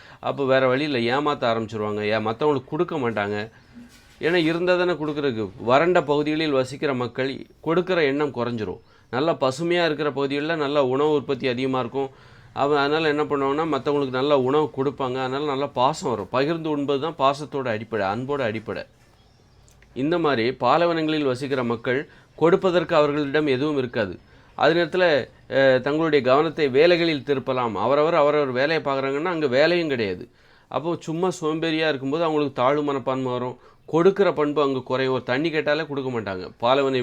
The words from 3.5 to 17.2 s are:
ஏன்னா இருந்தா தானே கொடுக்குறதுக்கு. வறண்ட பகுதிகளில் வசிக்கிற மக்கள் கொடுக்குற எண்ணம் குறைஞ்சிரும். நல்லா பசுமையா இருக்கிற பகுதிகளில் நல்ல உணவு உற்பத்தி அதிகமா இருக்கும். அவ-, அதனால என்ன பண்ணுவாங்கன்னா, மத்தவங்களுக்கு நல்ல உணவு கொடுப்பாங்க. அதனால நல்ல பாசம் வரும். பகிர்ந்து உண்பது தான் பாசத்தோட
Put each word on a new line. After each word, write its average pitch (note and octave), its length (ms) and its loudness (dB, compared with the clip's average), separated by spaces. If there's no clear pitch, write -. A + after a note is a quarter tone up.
ஏன்னா D#3+ 140 2
இருந்தா F3 420 2
தானே F3+ 160 0
கொடுக்குறதுக்கு. C#3+ 580 -4
வறண்ட D#3 420 4
பகுதிகளில் D3+ 480 0
வசிக்கிற C3+ 440 0
மக்கள் B2+ 520 -4
கொடுக்குற E3+ 380 2
எண்ணம் C#3 320 0
குறைஞ்சிரும். A#2 460 -4
நல்லா D3+ 240 0
பசுமையா E3+ 500 0
இருக்கிற D3 280 -2
பகுதிகளில் C#3+ 440 -2
நல்ல C#3+ 300 2
உணவு C#3 240 2
உற்பத்தி C#3 380 -2
அதிகமா C3 300 -2
இருக்கும். C3 320 -4
அவ-, C#3+ 220 0
அதனால D3+ 320 2
என்ன D3 160 0
பண்ணுவாங்கன்னா, C#3 480 0
மத்தவங்களுக்கு C#3+ 380 -2
நல்ல C3+ 280 2
உணவு C#3+ 380 2
கொடுப்பாங்க. C3+ 380 -4
அதனால C3 300 -4
நல்ல C#3+ 220 -4
பாசம் C#3 440 -2
வரும். G#2 200 -4
பகிர்ந்து D#3 400 -2
உண்பது C#3+ 300 -2
தான் D#3+ 180 -6
பாசத்தோட C#3 480 -2